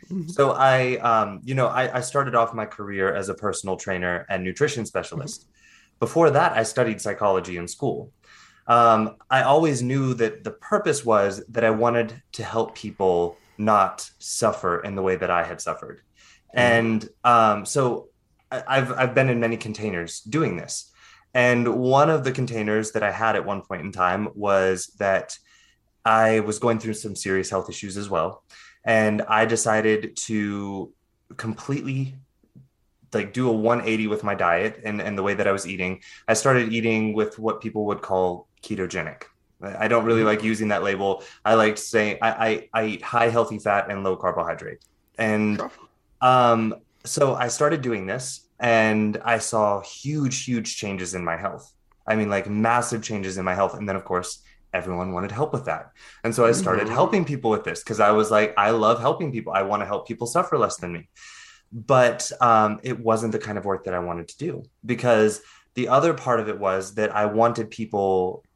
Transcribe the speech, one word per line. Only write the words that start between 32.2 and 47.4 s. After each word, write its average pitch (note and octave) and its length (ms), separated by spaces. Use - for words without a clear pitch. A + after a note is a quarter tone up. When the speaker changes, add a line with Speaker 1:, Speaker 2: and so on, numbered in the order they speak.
Speaker 2:
like, G#2 200
do B2+ 160
a - 20
one A2+ 340
eighty A2 220
with G#2+ 160
my G2+ 120
diet F#2+ 480
and, G#2 180
and G2 160
the F#2+ 60
way G2+ 100
that G2 140
I G2 40
was G2 160
eating. F#2 340
I A2+ 60
started B2 380
eating A2 420
with G#2+ 260
what A2 200
people G#2+ 280
would G2+ 140
call F#2 460
ketogenic. F#2 600
I, G2+ 240
I - 20
don't A2+ 180
really A2+ 180
like G#2+ 200
using A2 240
that G2 160
label. G2 400
I A2 120
like G#2+ 220
saying G#2+ 440
I, A2+ 520
I, A2+ 80
I A2 40
eat G#2+ 160
high A#2 280
healthy A2+ 300
fat G2+ 300
and G2 140
low F#2+ 120
carbohydrate. E2+ 680
And, G#2+ 400
Speaker 1:
Sure. F2+ 140
Speaker 2:
um, A#2+ 540
so C#3 300
I B2 140